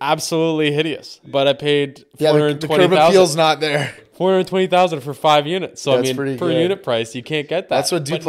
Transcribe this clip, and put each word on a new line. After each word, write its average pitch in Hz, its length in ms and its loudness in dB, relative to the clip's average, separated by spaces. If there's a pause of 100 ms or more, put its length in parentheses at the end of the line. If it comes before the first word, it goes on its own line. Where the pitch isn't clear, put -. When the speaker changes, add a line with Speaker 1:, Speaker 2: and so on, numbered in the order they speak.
Speaker 1:
Absolutely 156 720 -2
hideous. 151 520 -6
But 139 240 -2
I 139 60 4
paid 143 500 -2 (140)
Speaker 2:
Yeah, 151 140 2
the, 151 80 4
the - 0 -
curb 147 220 0
Speaker 1:
four 156 180 -2
hundred 175 80 6
twenty 180 80 2
thousand. 165 200 6
Speaker 2:
appeal's 175 200 4
not 156 240 2
there. 147 340 -2 (200)
Speaker 1:
Four 185 180 0
hundred 185 160 0
twenty 190 200 -2
thousand 180 340 2
for 139 120 -8
five 151 320 2
units. 175 380 -6
So, 143 120 0
Speaker 2:
That's 127 120 2
Speaker 1:
I - 20 0
mean, 131 60 -2
Speaker 2:
pretty 135 220 -4
Speaker 1:
per 175 100 -4
Speaker 2:
good. 165 160 0
Speaker 1:
unit 190 200 -2
price, 117 300 -2
you 127 80 -10
can't 147 260 -6
get 175 220 -6
that. - 60 0
Speaker 2:
That's 131 160 -2
what 156 180 -2
Speaker 1:
But 160 120 -4
Speaker 2:
duplexes 160 80 -10